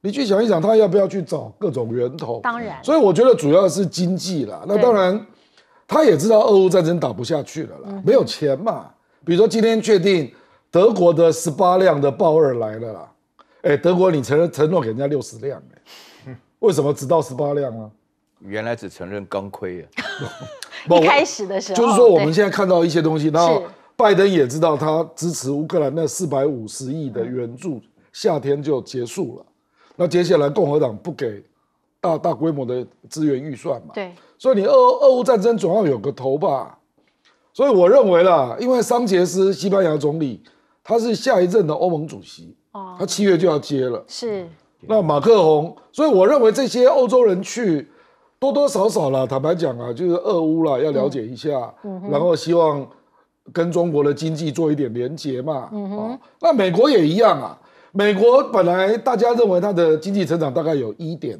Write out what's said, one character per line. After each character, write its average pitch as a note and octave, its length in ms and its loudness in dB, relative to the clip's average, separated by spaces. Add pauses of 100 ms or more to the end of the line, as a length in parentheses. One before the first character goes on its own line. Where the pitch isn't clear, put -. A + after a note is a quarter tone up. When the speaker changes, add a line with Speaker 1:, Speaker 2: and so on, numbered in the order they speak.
Speaker 1:
你 G3+ 60 -4
去 C4 160 -4
想 G3+ 180 2
一 A#3 40 0
想， F3 120 2
他 A3 160 2
要 G#3+ 100 6
不 F3+ 120 0
要 G3 80 2
去 F#3 160 -6
找 C3 360 -8
各 G3+ 120 -4
种 A#2 240 -6
源 B2 240 -4
头？ A#2 240 -10
Speaker 2:
当 A#3+ 180 -6
然。 G#3 240 -12
Speaker 1:
所 D4 100 2
以 D#4+ 60 4
我 G3 120 4
觉 G#3 120 4
得 B3+ 100 6
主 D3 180 0
要 F#3+ 140 6
是 F3+ 200 0
经 F3+ 280 -4
济 D#3+ 300 -6
啦。 F2+ 220 -12
那 G3+ 100 -2
当 A#3 160 4
然， F#3+ 240 2
Speaker 2:
对。 - 100 -10 (600)
Speaker 1:
他 D4+ 180 2
也 F3 140 6
知 F#3 100 -2
道 G#3+ 120 6
俄 G#3 140 4
乌 F#3+ 140 6
战 F3+ 160 2
争 E3 160 -2
打 C3+ 120 -4
不 F2+ 120 -10
下 D3 180 -4
去 - 200 -12
了 - 140 -14
啦， - 100 -20
Speaker 2:
嗯 G3+ 80 -14
哼。 G3 100 -14
Speaker 1:
没 C3 80 2
有 B3+ 100 4
钱 C#3 360 -2
嘛。 F3 320 -8 (340)
比 E3 80 -2
如 F3 60 2
说 G#3+ 100 6
今 A3 140 0
天 A3+ 180 2
确 G#3 180 2
定 E3+ 320 0 (400)
德 G#3 220 4
国 F3 220 4
的 E3 180 4
十 D#3+ 180 -4
八 F3+ 280 2
辆 F3 200 4
的 C#3 120 0
豹 D#3 260 0
二 C#3+ 180 4
来 A2 260 -6
了 A2+ 120 -12
啦。 E2 200 -18 (500)
哎， D3 140 2
德 E3+ 180 0
国 F#3 160 2
你 D3+ 120 0
承 B2 140 -2
认， E3 160 2
承 D#3 160 0
诺 F3 120 0
给 A2+ 80 -6
人 A2+ 100 -6
家 C#3 80 -4
六 C#3+ 160 -4
十 A2+ 160 -18
辆， B2 240 -12 (640)
哎， C3 100 -18 (220)
为 A3+ 120 2
什 C#3+ 120 0
么 D3 100 0
只 C#3 140 -8
到 D#3+ 160 2
十 C3+ 100 -10
八 C#3+ 220 -4
辆 C3+ 260 -4
啊？ G#2+ 80 -16 (520)
Speaker 3:
原 G2+ 240 -8
来 A#2 100 -4
只 G#2 140 -12
承 F2 200 -14
认 G2+ 180 -10
钢 G2 220 -8
盔 F2+ 340 -12
啊。 - 40 -20 (480)
Speaker 1:
<laughs> D#5+ 540 -18
不， E3+ 80 6
Speaker 2:
一 D#3+ 100 6
开 C#4+ 180 4
始 - 220 -8
的 F#3+ 140 -6
时 G3 120 -10
候， F#3 40 -4
Speaker 1:
就 A#3 120 2
是 G#3+ 60 2
说 A#3 140 6
我 F3 100 6
们 D3+ 160 0
现 G#3 80 2
在 G3 80 0
看 G3 180 -2
到 F3 160 4
一 E3+ 40 0
些 E3 120 0
东 D#3 160 0
西， D3+ 140 0
Speaker 2:
对。 D#3 100 0
Speaker 1:
然 E3+ 80 4
后 D3+ 120 2
Speaker 2:
是。 - 60 -12 (280)
Speaker 1:
拜 G#3+ 180 4
登 G3 160 4
也 D#3 200 2
知 C#3+ 100 -6
道 D#3 180 2
他 D#3 380 -2
支 E3 160 -6
持 C3+ 220 -6
乌 D3 120 -4
克 F3 140 -4
兰 C#3+ 160 -2
那 E3 100 -2
四 E3+ 220 -6
百 C#3 180 -2
五 B2+ 220 -4
十 C3 260 -14
亿 D3+ 160 -8
的 A#2 160 -8
援 B2 320 -10
助， D3+ 200 -10
Speaker 2:
嗯。 G#2 60 -16 (300)
Speaker 1:
夏 D#3+ 280 -2
天 C#3 200 -2
就 C#3 220 -4
结 A#2+ 240 -8
束 - 320 -10
了。 - 80 -20 (480)
那 F3 140 -2
接 F3 160 0
下 E3+ 140 2
来 C#3+ 100 2
共 D3+ 200 0
和 D3+ 120 0
党 A#2 160 -2
不 D#3+ 160 -12
给 G#2+ 320 -10 (560)
大， E3+ 160 -2
大 E3+ 160 -2
规 D3+ 180 -2
模 C#3 140 -6
的 B2 200 -6 (260)
资 D#3 160 -4
源 C3+ 140 0
预 D3 140 -12
算 B2 280 -8
嘛。 - 100 -20
Speaker 2:
对。 F#3+ 180 -10 (280)
Speaker 1:
所 C4 140 2
以 G#3 60 2
你 C#4+ 60 0
俄， D4 80 2
俄 C4 400 6
乌 B3 100 0
战 A3+ 180 2
争 A#3 160 0
总 F3 200 -2
要 G#3+ 100 2
有 C3 120 0
个 C3+ 120 -6
头 C3+ 260 -4
吧。 C#3+ 400 -4 (760)
所 C#4+ 160 0
以 - 20 2
我 F3+ 180 6
认 A#3 200 6
为 F3 140 6
啦， D3 360 2
因 B3 100 -4
为 B3+ 120 2
桑 A#3+ 260 0
杰 F3+ 180 2
斯， F#3+ 280 0
西 E3+ 160 -6
班 F#3+ 160 2
牙 D#3 120 0
总 D3 220 -2
理， C3 240 -6 (400)
他 A3+ 160 -2
是 A3+ 160 -2
下 A#3 260 0
一 F3+ 40 4
任 F#3 220 2
的 D3+ 80 -4
欧 F3 160 -2
盟 D#3 180 -6
主 G2 140 -16
席， - 340 -20 (160)
Speaker 2:
哦。 F#3+ 260 -18
Speaker 1:
他 F#3+ 60 -4
七 G3+ 180 -4
月 F#3+ 140 4
就 F3 100 2
要 D3+ 120 2
接 C3+ 260 -4
了。 A#2+ 240 -6
Speaker 2:
是。 G3 400 -10 (320)
Speaker 1:
那 G#3+ 220 0
马 D3+ 180 2
克 G#3+ 220 4
宏， D#3 340 2 (160)
所 C#4+ 120 0
以 D4+ 60 2
我 F#3+ 160 6
认 C#4+ 140 4
为 A3 100 6
这 B3 160 0
些 B3 200 2
欧 C4+ 200 4
洲 B3 160 4
人 F#3+ 200 2
去， F3 440 -4 (520)
多 C#4 120 0
多 C#4+ 160 2
少 G#3+ 220 0
少 D#3+ 220 0
啦， C3 160 0
坦 C3+ 140 -4
白 D#3 140 0
讲 D3 240 -4
啊， A#2+ 140 -10
就 F3 160 -4
是 E3+ 60 0
俄 F3 260 -2
乌 D#3+ 240 0
啦， C#3 140 0
要 D3+ 120 0
了 C3+ 160 -2
解 C3+ 160 -6
一 A#2+ 140 -12
下， D3+ 140 -6 (340)
Speaker 2:
嗯。 G3 120 -12
嗯 F3+ 40 -14
哼。 G3+ 100 -12
Speaker 1:
然 D3 80 0
后 E3+ 160 2
希 D#3+ 200 -4
望 D3+ 300 0 (680)
跟 E3+ 180 -2
中 F3 220 -2
国 D3 100 0
的 C#3+ 100 2
经 D#3+ 220 -6
济 D3+ 160 -6
做 D#3 220 -2
一 - 20 0
点 C3+ 200 -4
连 B2 200 -6
结 C3 280 -8
嘛。 C#3+ 280 -8
Speaker 2:
嗯 G3+ 200 -10
哼。 G#3 80 -10
Speaker 1:
哦， A3+ 200 -10 (220)
那 E4 140 2
美 F#3+ 160 0
国 A#3 200 2
也 F#3 160 4
一 E3 100 0
样 G3+ 220 4
啊。 G#2 200 -12 (340)
美 G#3 220 0
国 A#3+ 300 4
本 G3 200 0
来 F#3+ 320 0
大 B3 180 -2
家 A#3 200 0
认 A#3 140 2
为 F3+ 120 0
它 G3+ 120 -4
的 E3 240 2
经 F#3 180 -8
济 G3 100 -2
成 D#3+ 160 -2
长 C#3+ 120 -4
大 D#3 100 -4
概 D#3 120 -2
有 A#2 200 -4
一 E3 200 -10
点 A2+ 260 -10